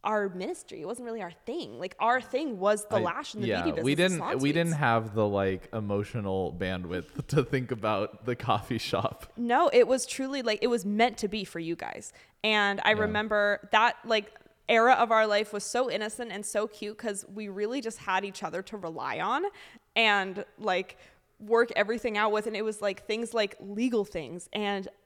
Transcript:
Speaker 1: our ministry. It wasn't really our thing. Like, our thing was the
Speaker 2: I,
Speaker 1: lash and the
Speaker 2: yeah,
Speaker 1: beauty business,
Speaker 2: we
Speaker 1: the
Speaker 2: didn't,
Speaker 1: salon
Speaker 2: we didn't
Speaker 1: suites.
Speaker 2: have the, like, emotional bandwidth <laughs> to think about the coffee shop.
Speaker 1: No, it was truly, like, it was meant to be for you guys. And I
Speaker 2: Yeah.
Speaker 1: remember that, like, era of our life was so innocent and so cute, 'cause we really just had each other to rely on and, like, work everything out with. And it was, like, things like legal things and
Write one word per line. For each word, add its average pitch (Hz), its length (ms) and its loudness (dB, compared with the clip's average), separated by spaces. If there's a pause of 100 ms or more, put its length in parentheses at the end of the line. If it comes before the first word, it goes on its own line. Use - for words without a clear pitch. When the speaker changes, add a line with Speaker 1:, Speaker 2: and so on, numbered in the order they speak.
Speaker 1:
our 208 260 0
ministry. 185 540 -8
It 151 40 -8
wasn't 240 200 -8
really 226 160 -8
our 170 100 -10 (140)
thing. 226 320 -8
Like, 180 200 -8
our 247 220 2
thing 254 380 -4
was 208 280 4
the 214 100 -2
Speaker 2:
I, 185 40 4
Speaker 1:
lash 180 340 -4
and - 80 -6
the 117 60 0
Speaker 2:
yeah, 92 140 2
Speaker 1:
beauty - 140 2
business, - 80 -2
Speaker 2:
we 139 100 4
Speaker 1:
the 165 80 4
Speaker 2:
didn't, 180 160 2
Speaker 1:
salon 127 200 -2
Speaker 2:
we 139 140 2
didn't 170 200 2
Speaker 1:
suites. 151 80 0
Speaker 2:
have 117 340 2
the, 107 120 4
like, 98 460 0
emotional 101 880 -2
bandwidth 90 680 -6
<laughs> - 20 -18
to 143 140 4
think 131 280 -2
about 107 560 -2
the 120 100 -2
coffee 107 420 -2
shop. - 580 -4
Speaker 1:
No, 240 360 2
it 240 160 8
was 254 160 2
truly, 269 380 -6
like, 214 180 0
it - 60 0
was 240 180 0
meant 214 340 2
to 214 100 -4
be 208 160 -4
for - 140 -12
you 165 160 -6
guys. - 380 -10 (300)
And 208 420 2
I 208 80 6
Speaker 2:
Yeah. 214 80 2
Speaker 1:
remember 208 720 0
that, 226 320 6
like, 220 260 0 (380)
era 233 240 8
of 240 180 4
our 220 160 6
life 214 280 2
was 202 100 -4
so 254 260 0
innocent 214 420 -6
and 202 120 -8
so 214 220 -2
cute, 214 320 -10
'cause 202 340 -6
we 208 160 -8
really 208 320 -4
just 226 180 -8
had 196 280 0
each 196 160 -10
other 170 200 -4
to 214 140 -12
rely 151 440 -6
on 247 240 0 (520)
and, 202 480 4 (140)
like, 190 400 -2 (420)
work 233 360 4
everything 214 420 0
out 214 140 4
with. 214 140 0
And 220 100 -4
it 202 60 -4
was, 214 200 -4
like, 196 240 -4
things 226 280 -4
like 214 260 0
legal 214 440 0
things 165 480 -10
and 202 360 -4 (180)